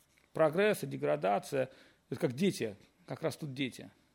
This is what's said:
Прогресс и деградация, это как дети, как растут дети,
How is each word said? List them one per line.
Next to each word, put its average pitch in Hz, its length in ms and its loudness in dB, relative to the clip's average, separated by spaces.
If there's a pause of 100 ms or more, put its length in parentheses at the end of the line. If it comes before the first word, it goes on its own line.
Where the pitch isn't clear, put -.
(340)
Прогресс 170 500 4
и - 40 -6
деградация, 143 840 0 (400)
это 135 100 -6
как 135 140 0
дети, 123 420 0 (300)
как 139 160 -10
растут 151 320 -4
дети, 131 380 -8 (240)